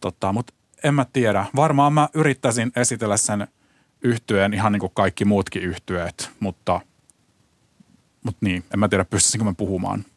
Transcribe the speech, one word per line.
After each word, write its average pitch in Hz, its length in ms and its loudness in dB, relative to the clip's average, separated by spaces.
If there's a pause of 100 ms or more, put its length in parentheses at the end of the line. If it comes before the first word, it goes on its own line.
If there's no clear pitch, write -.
tota, 95 320 -4
mut 117 180 -4 (320)
en 147 120 2
mä 135 180 2
tiedä. 104 340 2 (100)
Varmaan 147 360 4
mä 151 220 4
yrittäisin 123 640 0
esitellä 110 400 0
sen 104 320 -2 (540)
yhtyeen 107 520 2
ihan 107 180 2
niinku 95 160 -2
kaikki 98 360 0
muutkin 98 380 0
yhtyeet, 87 680 -6 (100)
mutta, 92 400 -2 (1400)
mut 104 160 -6
niin, 90 240 -2 (100)
en 101 40 -2
mä 104 100 2
tiedä, 92 160 2
pystyisinkö 107 400 0
mä 98 120 -2
puhumaan. 98 480 -4 (120)